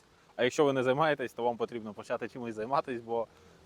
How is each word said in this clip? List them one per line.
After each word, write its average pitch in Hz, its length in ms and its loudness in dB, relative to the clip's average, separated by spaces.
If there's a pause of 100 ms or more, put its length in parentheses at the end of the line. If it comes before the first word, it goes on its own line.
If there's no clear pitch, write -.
(360)
А 123 80 2
якщо 135 200 4
ви 139 80 6
не 131 100 2
займаєтесь, 135 500 2
то 120 100 -6
вам 120 140 2
потрібно 110 380 -4
почати 113 340 -6
чимось 117 260 -8
займатись, 120 480 -2
бо 113 240 -2 (400)